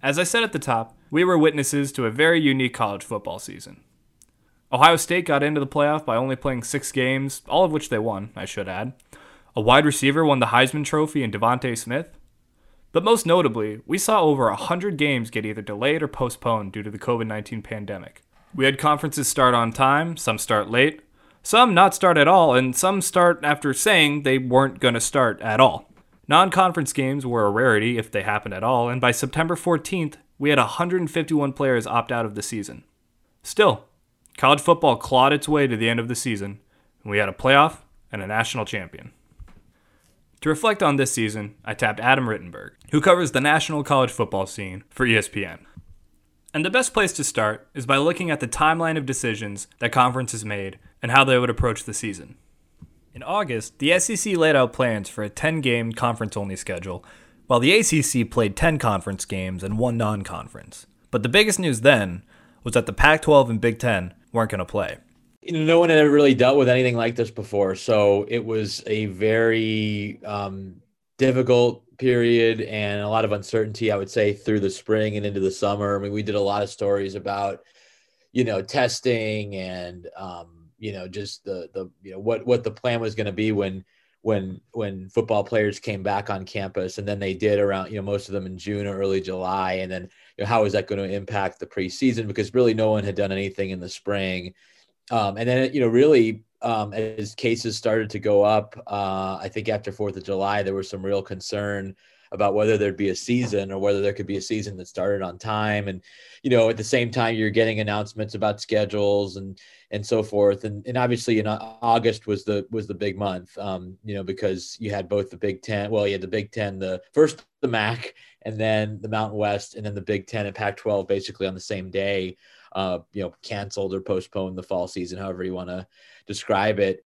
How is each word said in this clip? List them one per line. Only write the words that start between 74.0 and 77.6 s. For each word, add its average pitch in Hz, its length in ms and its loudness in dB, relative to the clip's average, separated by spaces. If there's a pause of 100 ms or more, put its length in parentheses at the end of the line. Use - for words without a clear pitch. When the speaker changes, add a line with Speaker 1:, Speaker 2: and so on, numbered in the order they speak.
Speaker 2:
say, 104 240 2
through 107 260 0
the 98 100 0
spring 107 460 -2
and 104 100 -4
into 101 140 -4
the 95 120 2
summer. 101 440 -2
I 98 40 -2
mean, 101 120 -6
we 107 100 -4
did 101 140 -4
a 104 60 0
lot 101 220 -2
of 98 60 -8
stories 101 460 -2
about, 98 460 -6 (720)